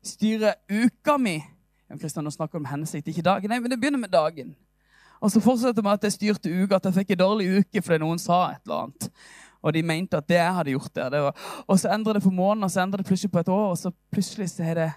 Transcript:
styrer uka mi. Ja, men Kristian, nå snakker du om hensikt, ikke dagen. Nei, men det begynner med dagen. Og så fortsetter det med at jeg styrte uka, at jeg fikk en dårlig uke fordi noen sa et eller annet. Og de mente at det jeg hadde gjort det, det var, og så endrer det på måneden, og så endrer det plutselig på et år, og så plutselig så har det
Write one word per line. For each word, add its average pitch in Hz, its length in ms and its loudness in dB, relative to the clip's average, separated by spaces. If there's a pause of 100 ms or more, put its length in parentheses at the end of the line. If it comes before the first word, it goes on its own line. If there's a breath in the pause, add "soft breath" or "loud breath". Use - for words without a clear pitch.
styrer 214 560 0 (120)
uka 240 500 2
mi. 190 180 0
Ja, - 560 -18
men 151 80 -14
Kristian, 156 220 -6
nå 147 100 -6
snakker 160 240 -6
du 147 60 -6
om 127 80 -10
hensikt, 147 360 -8
ikke 170 180 -4
dagen. 196 260 2
Nei, 247 80 -2
men 240 100 -4
det 254 100 -2
begynner 277 200 0
med 196 140 -6
dagen. 156 400 0 (680 soft breath)
Og 208 80 4
så 220 100 4
fortsetter 240 380 2
det 208 80 -2
med 202 80 4
at 202 140 -2
jeg - 80 -2
styrte 202 340 -2
uka, 190 260 2
at 190 120 0
jeg 180 80 0
fikk 196 180 2
en 180 80 2
dårlig 202 260 2 (120)
uke 196 240 0
fordi 160 180 2
noen 165 160 -2
sa 175 220 2 (100)
et - 140 -14
eller 80 240 -6
annet. - 220 -12 (520 loud breath)
Og 156 140 0
de 160 100 2
mente 165 320 -2
at 151 80 -6
det 170 140 4
jeg 175 160 2
hadde 147 180 -2
gjort 135 220 -6
det, 156 80 -2 (100)
det 147 80 2
var, 139 140 0 (340 loud breath)
og 190 80 6
så 196 160 0
endrer 214 240 0
det 190 60 -2
på 190 100 4
måneden, 196 320 0
og 175 80 -2
så 190 80 0
endrer 196 200 -2
det - 40 -6
plutselig 190 240 0
på 175 80 0
et 175 140 0
år, 208 180 2
og 170 80 -2
så 180 140 -6 (180)
plutselig 196 400 -4
så 165 160 -6
har 165 140 -2
det 160 160 0